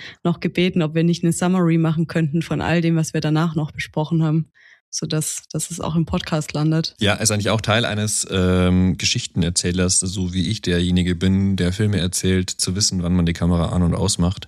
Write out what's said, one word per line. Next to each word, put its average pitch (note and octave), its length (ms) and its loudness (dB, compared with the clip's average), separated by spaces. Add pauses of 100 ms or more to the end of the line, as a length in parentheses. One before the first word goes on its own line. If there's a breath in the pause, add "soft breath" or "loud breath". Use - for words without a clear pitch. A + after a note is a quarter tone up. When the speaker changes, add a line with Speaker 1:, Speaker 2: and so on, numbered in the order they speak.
(240 loud breath)
Speaker 1:
noch E3+ 160 0
gebeten, F3+ 420 0
ob D#3 140 -2
wir E3 80 2
nicht E3+ 200 0
eine E3+ 100 2
Summary F3+ 440 2
machen D#3+ 300 0
könnten D#3+ 340 -2
von D#3 200 -4
all D#3+ 200 0
dem, E3 140 2
was D#3+ 180 -2
wir D#3 80 -2
danach D#3 320 0
noch D3+ 180 -4
besprochen D#3+ 520 -2
haben, D#3 260 0 (400 loud breath)
sodass, - 640 -6
dass - 180 -6
es E3 120 -10
auch D#3 140 -4
im E3 100 2
Podcast - 480 -4
landet. D#3+ 460 0
Speaker 2:
Ja, G2 160 2
ist A2+ 140 0
eigentlich G2+ 220 0
auch G#2 100 0
Teil A2 240 2
eines, G#2+ 460 -2
ähm, F2+ 640 4
Geschichtenerzählers, F2+ 1040 0
so F#2 340 -4
wie F2+ 160 0
ich G#2+ 140 -4
derjenige F2+ 520 2
bin, F#2+ 400 2
der F2+ 180 0
Filme G2+ 260 0
erzählt, F#2 500 0
zu - 260 -4
wissen, F#2+ 280 0
wann F2 120 2
man F2 120 4
die E2+ 60 0
Kamera E2+ 360 2
an- F2+ 140 0
und E2 100 2
ausmacht. - 540 -2